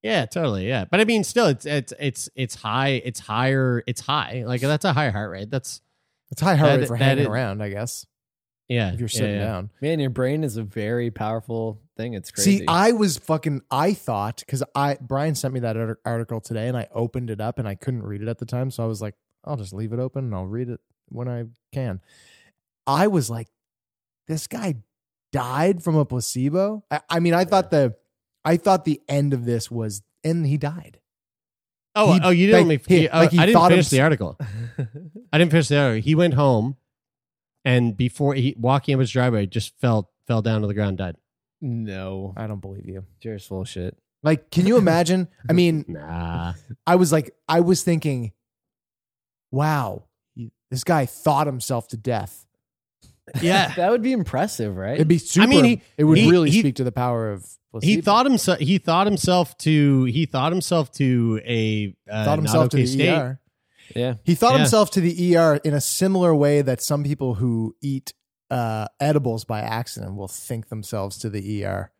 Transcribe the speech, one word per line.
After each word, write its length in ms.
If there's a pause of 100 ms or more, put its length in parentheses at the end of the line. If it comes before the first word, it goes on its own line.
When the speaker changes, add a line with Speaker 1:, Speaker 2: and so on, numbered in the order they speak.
Speaker 1:
Yeah, 260
totally. 380
Yeah. 240
But 120
I 20
mean, 220
still, 220
it's, 180
it's, 340
it's, 340
it's 220
high. 480
It's 160
higher. 640
It's 140
high. 480
Like, 140
that's 240
a 80
high 160
heart 220
rate. 200
That's 300 (500)
Speaker 2:
It's 100
a 40
high 100
heart 160
Speaker 1:
that, 80
Speaker 2:
rate 80
for 100
Speaker 1:
that 60
Speaker 2:
hanging 200
Speaker 1:
is 40
Speaker 2:
around, 340
I 80
guess. 360 (640)
Speaker 1:
Yeah, 260
Speaker 2:
If 80
you're 100
Speaker 1:
yeah, 80
Speaker 2:
sitting 160
Speaker 1:
yeah. 100
Speaker 2:
down. 240 (120)
Speaker 3:
Man, 180
your 120
brain 340
is 100
a 80
very 480
powerful 720 (160)
thing. 160
It's 160 (120)
Speaker 2:
See, 180
Speaker 3:
crazy. 100
Speaker 2:
I 240
was 240
fucking, 520
I 240
thought, 540
'cause 160 (100)
I, 280
Brian 340
sent 180
me 60
that 160
arti-, 300
article 340
today 300
and 80
I 160
opened 380
it 100
up 180
and 80
I 80
couldn't 280
read 180
it 80
at 80
the 80
time. 260
So 100
I 60
was 140
like, 140 (280)
"I'll 140
just 160
leave 180
it 80
open 240
and 100
I'll 120
read 240
it 100 (300)
when 180
I 200 (260)
can." 260 (880)
I 200
was 220
like, 200 (800)
"This 180
guy 280 (580)
died 500
from 140
a 80
placebo?" 840
I, 200
I 100
mean, 140
I 100
thought 280
the, 240 (500)
I 100
thought 300
the 240
end 240
of 100
this 260
was, 320 (220)
and 240
he 100
died. 440 (920)
Speaker 1:
Oh, 200
Speaker 2:
He, 100
Speaker 1:
oh, 60
you 180
didn't 220
Speaker 2:
like, 100
Speaker 1:
let 100
me, 100
Speaker 2:
he, 100
Speaker 1:
oh, 100
Speaker 2:
like, 120
he 80
Speaker 1:
I 80
didn't 120
Speaker 2:
thought 120
Speaker 1:
finish 200
Speaker 2:
him 60
Speaker 1:
the 60
article. 360
Speaker 3:
<laughs> 400 (540)
Speaker 1:
I 40
didn't 140
finish 160
the 100
article. 240
He 140
went 200
home, 420 (840)
and 320
before 380
he 240
walking 380
up 60
his 100
driveway, 340
just 340
fell, 300 (160)
fell 160
down 200
to 60
the 60
ground, 240
died. 180 (480)
Speaker 3:
No. 720
Speaker 2:
I 120
don't 120
believe 280
you. 180 (140)
Speaker 3:
Jared's 260
full 160
of 80
shit. 260 (280)
Speaker 2:
Like, 260
can 160
you 120
imagine? 500 (200)
I 60
mean, 320
Speaker 1:
<laughs> 20
Nah. 680 (340)
Speaker 2:
I 80
was 160
like, 240 (120)
I 120
was 240
thinking, 480 (1200)
"Wow, 520 (320)
he, 160 (180)
this 140
guy 220
thought 420
himself 420
to 80
death." 480 (960)
Speaker 1:
Yeah. 320
Speaker 3:
<laughs> 20
That 160
would 100
be 120
impressive, 600
right? 200
Speaker 2:
It'd 120
be 100
super. 260
Speaker 1:
I 40
mean, 180
he, 160 (160)
Speaker 2:
it 60
would 140
Speaker 1:
he, 120
Speaker 2:
really 200
Speaker 1:
he, 100
Speaker 2:
speak 160
to 80
the 80
power 400
of 100
Speaker 1:
he 60 (500)
Speaker 2:
placebo. 40
Speaker 1:
thought 240
himself, 340
he 180
thought 300
himself 520
to, 460
he 200
thought 260
himself 420
to 520
a, 500 (140)
uh, 160
Speaker 2:
Thought 60
Speaker 1:
not 80
Speaker 2:
himself 300
to 80
Speaker 1:
okay 60
Speaker 2:
the 40
Speaker 1:
state. 180
Speaker 2:
E 40
R. 300 (560)
Speaker 3:
Yeah. 180 (100)
Speaker 2:
He 120
thought 180
Speaker 1:
Yeah. 60
Speaker 2:
himself 320
to 100
the 280
E 60
R 280
in 100
a 80
similar 540
way 260
that 200
some 220
people 320
who 460
eat, 320 (360)
uh, 380 (120)
edibles 460
by 160
accident 540
will 120
think 400
themselves 520
to 100
the 300
E 40
R. 360